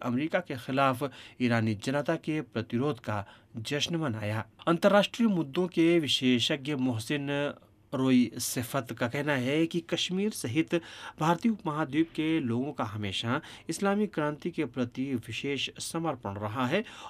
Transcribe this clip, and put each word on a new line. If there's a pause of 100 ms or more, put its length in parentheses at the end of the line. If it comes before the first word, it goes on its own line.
अमेरिका
के
खिलाफ (320)
ईरानी
जनता
के
प्रतिरोध
का (340)
जश्न
मनाया। (240)
अंतर्राष्ट्रीय
मुद्दों
के
विशेषज्ञ
मोहसिन (640)
रोई
सिफत
का
कहना
है
कि (100)
कश्मीर
सहित (460)
भारतीय
उपमहाद्वीप
के
लोगों
का
हमेशा (280)
इस्लामी
क्रांति
के
प्रति (220)
विशेष (120)
समर्पण
रहा
है (280)